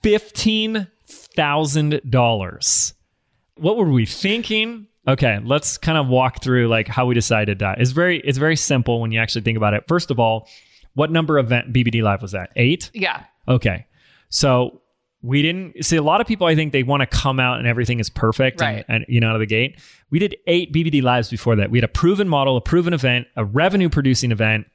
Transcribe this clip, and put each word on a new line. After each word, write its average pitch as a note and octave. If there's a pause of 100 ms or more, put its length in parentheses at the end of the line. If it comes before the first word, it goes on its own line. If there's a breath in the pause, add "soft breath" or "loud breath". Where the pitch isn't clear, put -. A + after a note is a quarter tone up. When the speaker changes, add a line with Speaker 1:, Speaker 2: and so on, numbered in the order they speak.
Speaker 1:
Fifteen G#3+ (180)
thousand D3
dollars. A2+ (640)
What F3+
were F#3+
we A#2+
thinking? A3 (220)
Okay, B2+
let's C#3
kind D#3+
of C#3+
walk B2+
through, B2
like, A2+
how B2+
we B2
decided G#2+
that. G2
It's B2+
very, E3+
it's C3+
very D#3
simple B2
when A2+
you A2+
actually A2+
think A2+
about G#2+
it. G#2
First E3+
of A#2+
all, A2+ (460 loud breath)
what D3+
number D#3+
event A#2+
B B2
B A#2
D A2+
Live G2+
was G2
that? F#2+
Eight? B2+
Speaker 2:
Yeah. F#3 (240)
Speaker 1:
Okay. F3+ (420 soft breath)
So B2+ (420)
we C3+
didn't E3
see E3+
a D#3
lot E3
of A#3+
people, G3
I E3
think D#3
they C3+
wanna C3+
come C3
out B2
and A#2
everything A#2+
is G#2+
perfect C3
and, C#3
Speaker 2:
Right. A#2
Speaker 1:
and, A2+
you A#2
know, A2+
out A2
of A2
the A2
gate. A2+ (320 loud breath)
We D3
did G3 (100)
eight F3
B D#3
B E3
D D3
Lives B2
before A#2
that. G2+
We A#2+
had A#2
a A2
proven F#3+
model, C#3
a A#2+
proven F3
event, B2+ (100)
a A2+
revenue E3+
producing C3
event A2